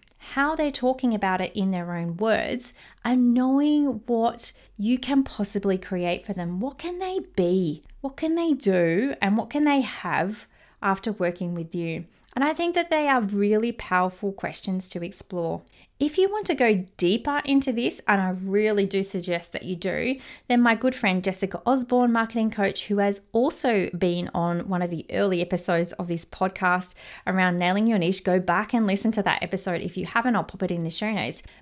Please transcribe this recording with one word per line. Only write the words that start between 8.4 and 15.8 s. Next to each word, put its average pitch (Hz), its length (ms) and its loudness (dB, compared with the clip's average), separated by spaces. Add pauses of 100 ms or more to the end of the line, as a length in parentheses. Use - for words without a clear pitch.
do? 185 680 2
And 202 160 2
what 226 120 -4
can 294 140 0
they 285 180 4
have 185 640 -4 (360)
after 196 320 0
working 175 400 -2
with 165 200 -8
you? 165 320 -4 (300)
And 247 80 0
I 311 100 2
think 339 220 -2
that 339 140 0
they 302 180 2
are 262 140 4
really 208 500 2
powerful 185 600 -2
questions 185 580 -6
to 175 140 -8
explore. 170 580 -6 (380)